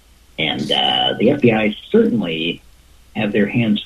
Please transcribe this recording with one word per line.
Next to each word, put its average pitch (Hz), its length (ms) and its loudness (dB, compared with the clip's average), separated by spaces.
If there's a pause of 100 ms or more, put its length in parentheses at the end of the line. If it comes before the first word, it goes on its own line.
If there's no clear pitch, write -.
(400)
and, 73 320 -4
uh, 64 480 -2
the - 100 4
F 147 120 0
B 120 100 6
I 107 260 0 (120)
certainly 87 720 0 (560)
have 107 160 -2
their 104 140 2
hands 107 400 0